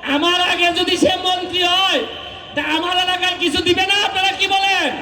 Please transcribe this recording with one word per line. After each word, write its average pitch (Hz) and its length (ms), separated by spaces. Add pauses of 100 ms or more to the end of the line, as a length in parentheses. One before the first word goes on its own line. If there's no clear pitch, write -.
আমার 339 320
আগে 349 300
যদি 359 260
সে 554 140 (120)
মন্ত্রী 359 400
হয়, 359 360 (560)
তা 294 60
আমার 330 360
এলাকার 359 420
কিছু 349 220
দিবে 359 200
না? 403 240
আপনারা 392 220
কি 392 200
বলেন? 381 440 (100)